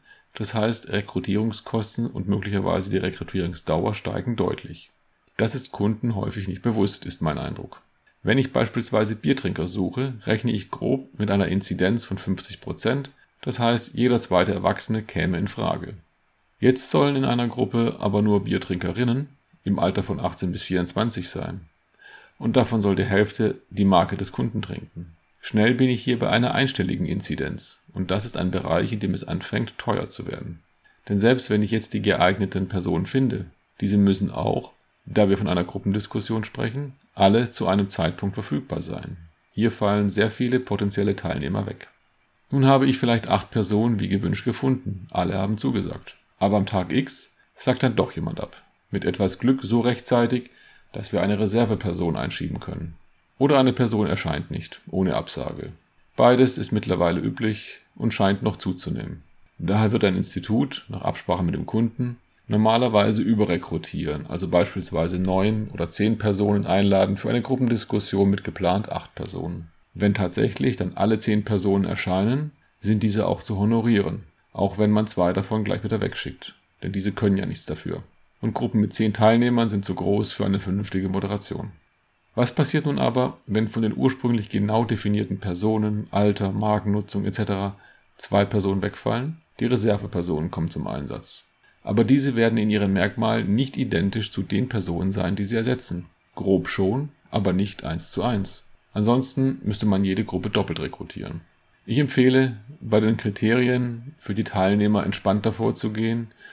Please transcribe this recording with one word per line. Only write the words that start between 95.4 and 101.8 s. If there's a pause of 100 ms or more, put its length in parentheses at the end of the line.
sie
ersetzen. (300)
Grob
schon, (240)
aber
nicht
eins
zu
eins. (240)
Ansonsten
müsste
man
jede
Gruppe
doppelt
rekrutieren. (440)